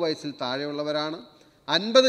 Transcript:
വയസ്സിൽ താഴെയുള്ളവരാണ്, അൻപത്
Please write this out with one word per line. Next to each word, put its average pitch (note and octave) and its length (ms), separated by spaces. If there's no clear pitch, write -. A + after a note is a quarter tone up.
വയസ്സിൽ D#3 280
താഴെയുള്ളവരാണ്, D3 760
അൻപത് A3+ 320